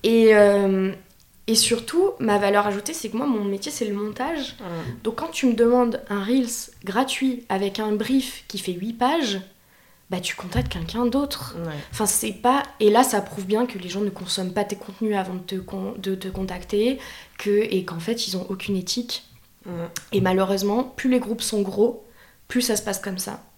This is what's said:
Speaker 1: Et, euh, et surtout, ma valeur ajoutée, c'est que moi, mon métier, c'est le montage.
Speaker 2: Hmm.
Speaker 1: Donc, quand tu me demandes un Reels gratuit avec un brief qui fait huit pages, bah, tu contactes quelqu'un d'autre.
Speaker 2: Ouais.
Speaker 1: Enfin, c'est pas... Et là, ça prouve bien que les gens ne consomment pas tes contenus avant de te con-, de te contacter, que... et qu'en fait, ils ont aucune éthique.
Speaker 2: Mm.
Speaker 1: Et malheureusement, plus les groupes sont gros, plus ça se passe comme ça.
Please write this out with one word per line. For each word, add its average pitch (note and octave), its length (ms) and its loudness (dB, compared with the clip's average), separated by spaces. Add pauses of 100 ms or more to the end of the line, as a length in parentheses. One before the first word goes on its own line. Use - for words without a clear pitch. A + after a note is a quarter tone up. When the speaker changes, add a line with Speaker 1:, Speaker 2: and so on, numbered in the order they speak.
Speaker 1:
Et, A3+ 320 8
euh, G3 560 6 (560)
et A3 80 4
surtout, E4 640 2
ma G#3 180 2
valeur G3+ 300 4
ajoutée, G#3 260 -4
c'est A3+ 160 -8
que A3 80 -4
moi, C4+ 80 -2
mon A3 180 0
métier, G3 280 -4
c'est A#3 140 -4
le G#3 100 -2
montage. B3 640 -6
Speaker 2:
Hmm. E3 440 -8
Speaker 1:
Donc, A3+ 120 -2
quand E4 160 -6
tu - 160 0
me A#3 60 6
demandes A#3 460 4 (100)
un G3+ 140 -2
Reels A#3+ 460 -2 (140)
gratuit B3 680 -2
avec G3 300 -2
un G#3+ 120 -2
brief B3+ 560 0
qui G3 120 -10
fait F#3 140 -6
huit G3 200 -6
pages, B3 480 0 (720)
bah, F3+ 80 -4
tu - 160 -6
contactes - 360 -2
quelqu'un F3+ 360 -2
d'autre. C#4 480 -2 (100)
Speaker 2:
Ouais. D#3+ 80 -6 (180)
Speaker 1:
Enfin, G#3+ 140 -2
c'est A3 280 0
pas... C4 280 4 (180)
Et G#3 120 8
là, A#3 120 8
ça A3+ 180 2
prouve G3 240 -8
bien G#3+ 200 2
que G3+ 140 -10
les F3+ 100 -10
gens F#3+ 120 -4
ne G3+ 100 -2
consomment F#3 420 -6
pas G#3 100 0
tes G3+ 120 -4
contenus G#3 420 -4
avant F#3 160 -2
de F#3 60 -6
te F#3 160 -10
con-, F#3+ 420 -8
de F#3+ 160 -4
te F#3+ 140 -6
contacter, F#3+ 720 0 (400)
que... G3+ 100 -4
et G3+ 340 2
qu'en E3+ 160 -8
fait, A3+ 280 -4
ils F#3 100 -4
ont F3+ 120 -4
aucune F#3+ 280 -4
éthique. A#3 460 -6 (420)
Speaker 2:
Mm. F#3 40 -12 (420)
Speaker 1:
Et G3 100 2
malheureusement, F#3+ 640 2
plus - 260 -4
les B3+ 100 4
groupes A3+ 220 -4
sont G#3 220 0
gros, G3+ 420 0 (420)
plus B3 140 0
ça A#3 140 0
se G#3 80 -4
passe F#3+ 160 -4
comme F#3 180 -6
ça. - 240 -8 (160)